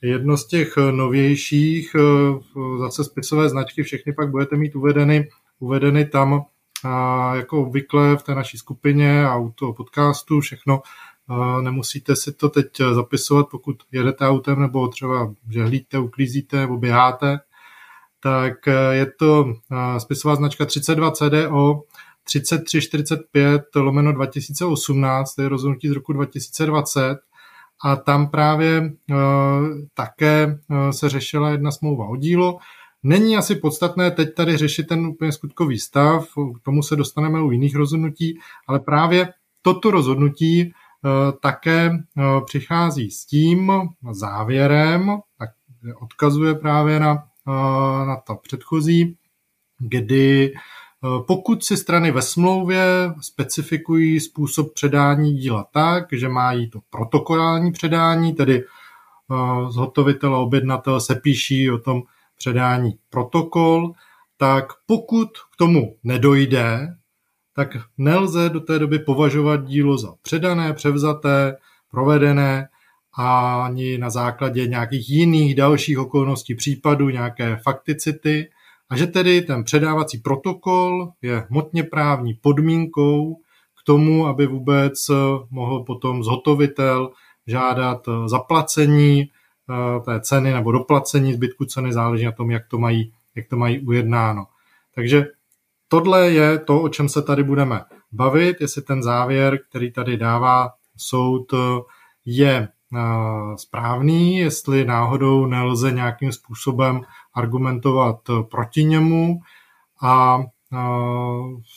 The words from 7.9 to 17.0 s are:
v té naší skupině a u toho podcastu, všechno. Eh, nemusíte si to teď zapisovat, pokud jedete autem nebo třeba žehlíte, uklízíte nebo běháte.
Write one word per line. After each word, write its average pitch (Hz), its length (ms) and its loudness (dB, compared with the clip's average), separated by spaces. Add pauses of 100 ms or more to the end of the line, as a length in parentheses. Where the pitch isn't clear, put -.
v 143 60 -10
té 139 120 -6
naší 123 240 -8
skupině 143 680 2
a 127 100 0
u 117 140 -4
toho 120 220 -8
podcastu, 147 680 0
všechno. 135 420 -2 (480)
Eh, 123 320 -2
nemusíte 131 540 -4
si - 160 -8
to - 160 -2
teď 143 180 0 (280)
zapisovat, 143 560 0
pokud 123 260 -10 (160)
jedete 131 360 0
autem 135 320 0
nebo 127 280 0
třeba 127 460 -4 (160)
žehlíte, 120 480 -2
uklízíte 135 580 -4
nebo 131 200 -2
běháte. 127 640 2 (840)